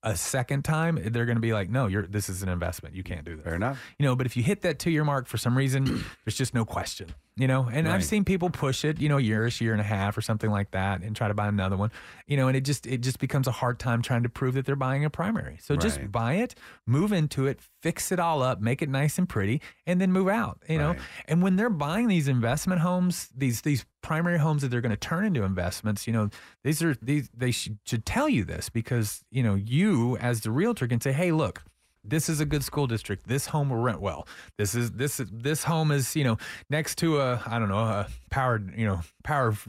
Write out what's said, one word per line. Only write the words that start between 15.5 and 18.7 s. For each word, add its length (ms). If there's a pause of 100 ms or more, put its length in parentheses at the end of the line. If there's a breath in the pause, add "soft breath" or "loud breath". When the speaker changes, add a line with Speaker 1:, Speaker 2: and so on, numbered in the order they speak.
Speaker 1:
So 140
just 240
Speaker 2:
Right. 120
Speaker 1:
buy 220
it, 220 (320 loud breath)
move 260
into 320
it, 140 (240)
fix 280
it 80
all 220
up, 180
make 220